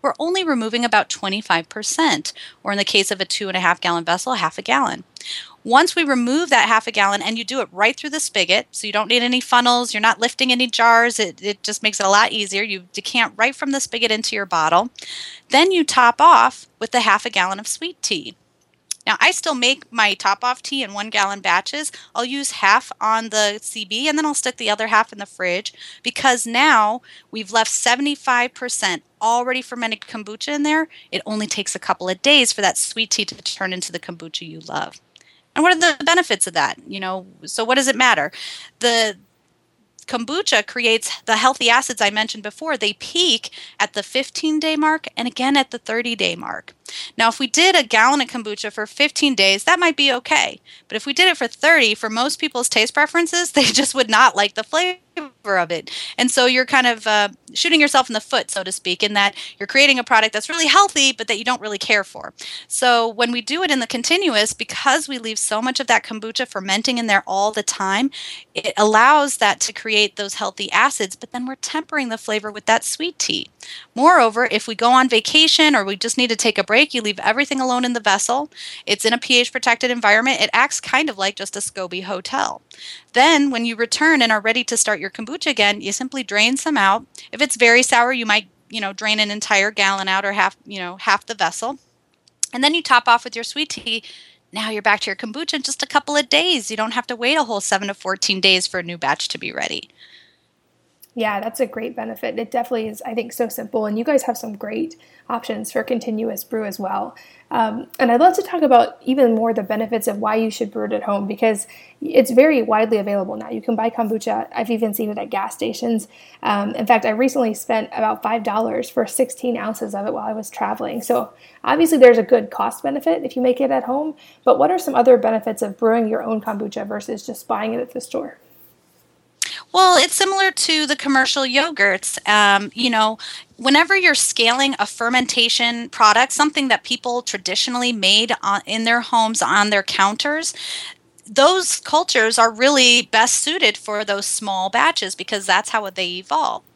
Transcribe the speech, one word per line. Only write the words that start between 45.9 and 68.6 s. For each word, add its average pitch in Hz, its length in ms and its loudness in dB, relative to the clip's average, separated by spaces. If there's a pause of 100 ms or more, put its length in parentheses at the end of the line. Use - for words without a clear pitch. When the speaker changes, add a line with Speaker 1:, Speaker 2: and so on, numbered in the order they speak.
Speaker 1:
day 185 220 -2
mark. - 380 -12 (420)
Now, 226 120 4
if 233 120 -2
we 269 60 -2
did 359 280 4
a 320 80 6
gallon 240 380 4
of 247 80 -2
kombucha 214 420 -8
for 214 160 -8
fifteen 285 480 0
days, 196 300 2
that 349 140 4
might 339 180 2
be 277 160 2
okay. - 480 0 (280)
But - 80 -8
if 220 100 -6
we 277 80 -4
did 359 140 4
it 339 100 0
for 247 80 -2
thirty, 277 480 2
for 214 160 -6
most 240 280 -2
people's 254 300 -4
taste 220 240 0
preferences, 339 600 0
<laughs> - 0 -
they 285 120 2
just 254 300 0
would 240 160 0
not 226 260 6
like 202 180 0
the 220 100 -6
flavor 359 340 -2 (160)
flavor 254 440 -4
of 165 120 -2
it. 165 200 -6 (280)
And 254 120 0
so 247 160 4
you're 254 200 2
kind 254 200 4
of, 226 200 0
uh, 208 220 2 (240)
shooting 330 280 2
yourself 277 280 2
in 233 60 -6
the 220 60 -2
foot, - 300 -4
so 190 140 -6
to 185 80 -8
speak, - 300 -4
in 208 120 0
that 202 220 2 (220)
you're 202 80 -8
creating 269 320 4
a 240 60 -4
product 220 280 2
that's 214 160 -4
really 320 180 -2
healthy, 311 460 4
but 226 160 -8
that 208 100 -2
you 226 60 -10
don't 254 160 -2
really 208 180 -8
care 208 260 2
for. - 280 -16 (340)
So 240 400 2
when 233 240 0
we 240 100 -4
do 302 220 -4
it 359 80 0
in 269 80 2
the 233 80 -2
continuous, 262 680 0
because 277 560 -2
we 262 100 -8
leave 220 200 -8
so 220 240 -2
much 262 180 -4
of 247 60 -4
that 220 180 2
kombucha 220 440 -8
fermenting 208 500 -4
in 233 80 -4
there 202 200 4
all 196 260 0
the 208 100 -4
time, 202 480 -2 (440)
it - 220 -4